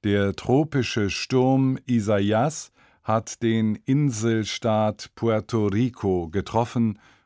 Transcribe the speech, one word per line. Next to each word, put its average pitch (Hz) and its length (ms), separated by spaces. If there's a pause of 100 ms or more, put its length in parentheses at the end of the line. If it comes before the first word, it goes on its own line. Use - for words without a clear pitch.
Der 101 320
tropische 123 720
Sturm 131 760
Isaias 107 840 (300)
hat 110 400
den 110 320
Inselstaat 110 1400
Puerto 110 520
Rico 98 640
getroffen 110 720 (280)